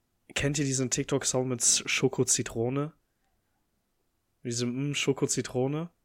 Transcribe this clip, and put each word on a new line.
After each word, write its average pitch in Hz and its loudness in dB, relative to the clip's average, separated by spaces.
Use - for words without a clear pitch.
kennt 143 0
ihr 147 0
diesen 131 0
TikTok-Sound 131 0
mit 123 -2
S-, - 4
Schoko-Zitrone? 127 0
Mit 120 -2
diesem, 123 0
mm, 139 -2
Schoko-Zitrone? 139 0